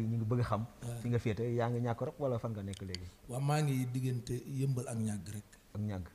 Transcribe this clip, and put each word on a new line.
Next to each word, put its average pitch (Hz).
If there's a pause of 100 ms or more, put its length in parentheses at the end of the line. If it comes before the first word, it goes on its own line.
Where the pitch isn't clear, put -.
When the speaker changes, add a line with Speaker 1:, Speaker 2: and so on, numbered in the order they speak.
Speaker 1:
ñu 113
ngi 113
bëgg 123
a 120
xam 113 (160)
Speaker 2:
Ah. 120
Speaker 1:
fi 117
nga 120
féete. 113 (100)
Yaa 120
ngi 120
ñàkk 117
rek 156
wala 127
fan 117
nga 101
nekk 98
léegi? 92 (220)
Speaker 2:
Waaw, 123
maa 147
ngi 131
diggante 123 (260)
Yëmbal 131
ak 120
Ñàgg 104
rek. 104 (300)
Speaker 1:
Ak 104
Ñàgg. 98